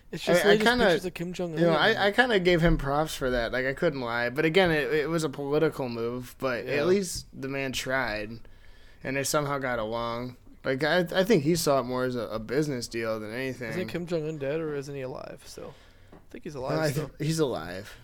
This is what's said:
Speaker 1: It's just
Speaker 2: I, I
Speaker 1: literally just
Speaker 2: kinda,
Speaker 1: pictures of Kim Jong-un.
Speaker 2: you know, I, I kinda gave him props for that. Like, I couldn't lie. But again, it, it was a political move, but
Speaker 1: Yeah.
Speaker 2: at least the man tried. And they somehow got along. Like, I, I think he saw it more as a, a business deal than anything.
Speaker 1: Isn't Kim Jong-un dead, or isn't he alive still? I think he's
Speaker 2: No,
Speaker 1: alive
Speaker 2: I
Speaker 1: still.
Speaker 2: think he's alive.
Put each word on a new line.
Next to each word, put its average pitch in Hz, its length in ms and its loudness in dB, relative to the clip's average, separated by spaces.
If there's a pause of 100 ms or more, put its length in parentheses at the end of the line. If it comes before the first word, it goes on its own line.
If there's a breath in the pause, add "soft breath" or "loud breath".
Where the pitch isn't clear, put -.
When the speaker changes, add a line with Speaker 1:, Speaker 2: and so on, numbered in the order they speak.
(100)
Speaker 1:
It's - 140 -8
just 175 200 4
Speaker 2:
I, 202 40 6
I 202 40 10
Speaker 1:
literally 214 60 8
just 214 120 6
Speaker 2:
kinda, 240 160 4
Speaker 1:
pictures 180 180 4
of 180 100 -4
Kim 175 200 -6
Jong-un. 170 240 -4
Speaker 2:
you 170 80 6
know, 170 80 6
I, 190 320 4
I 208 40 4
kinda 226 300 4
gave 175 220 4
him 160 160 6
props 143 360 0
for 131 160 -2
that. 117 220 0
Like, 127 140 0
I 135 80 0
couldn't 143 260 0
lie. 120 300 -2
But 151 160 0
again, 170 240 4
it, 143 240 2
it 151 160 2
was 165 140 0
a 156 40 -2
political 143 640 0
move, 120 480 -6
but 123 280 -2
Speaker 1:
Yeah. 127 100 -4
Speaker 2:
at 147 100 0
least 185 400 0 (120)
the 131 100 -8
man 135 240 -4
tried. 113 680 -4 (640 soft breath)
And 135 140 -4
they 139 60 -2
somehow 143 340 0
got 127 200 -2
along. 117 580 -4 (280)
Like, 131 180 0
I, 160 180 4 (140)
I 190 80 4
think 185 220 4
he 165 120 4
saw 147 240 2
it 120 40 -2
more 127 200 -2
as 123 120 -2
a, 117 120 -2
a 110 100 -6
business 120 500 -2
deal 110 320 -4
than 107 120 -10
anything. 120 380 -6
Speaker 1:
Isn't 180 180 -4
Kim 175 180 -6
Jong-un 160 320 -4
dead, 139 200 -4
or 156 160 -6
isn't 143 200 -8
he 139 80 -8
alive - 420 -10
still? - 300 -16 (400 soft breath)
I - 20 -20 (140)
think - 140 -16
he's 151 100 -12
Speaker 2:
No, 131 80 -8
Speaker 1:
alive 139 160 -2
Speaker 2:
I 156 140 2
Speaker 1:
still. 143 160 -4
Speaker 2:
think - 120 -14
he's 156 200 -2
alive. 95 640 -4